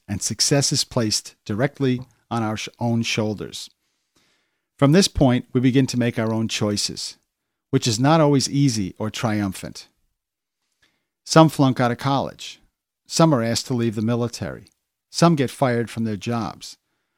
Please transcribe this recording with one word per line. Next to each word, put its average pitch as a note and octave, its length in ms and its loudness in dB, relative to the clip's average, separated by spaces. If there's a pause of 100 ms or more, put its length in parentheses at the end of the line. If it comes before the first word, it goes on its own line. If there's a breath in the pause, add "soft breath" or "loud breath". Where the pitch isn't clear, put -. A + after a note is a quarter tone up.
and G2 140 -6
success - 500 0
is - 120 0
placed - 600 -4
directly B2+ 560 -2 (300)
on A#2 120 -2
our A2 140 -4
sh-, - 140 -10 (100)
own A#2 220 0
shoulders. G2+ 640 -4 (1120)
From C#3 140 4
this F#3+ 140 6
point, B2 460 2
we B2+ 80 2
begin C3 280 4
to B2 100 -4
make A#2+ 200 -2
our A2+ 140 0
own A2 160 -2
choices, - 680 -4 (500)
which - 180 0
is A2+ 140 0
not D3 180 4
always C#3+ 300 2
easy A#2+ 500 0
or G#2+ 120 -4
triumphant. G#2 760 -4 (1400)
Some D#3+ 240 6
flunk C3 280 0
out B2 120 0
of A#2+ 80 -6
college. - 600 -4 (480)
Some D#3+ 280 4
are A#2 80 2
asked A2+ 240 -2
to C3+ 80 -4
leave A#2 220 0
the A#2 40 -4
military. A2 680 -4 (420)
Some E3+ 260 4
get C3 140 0
fired A#2 400 -2
from A2+ 140 -6
their G#2+ 120 -4
jobs. A2+ 600 -8 (400)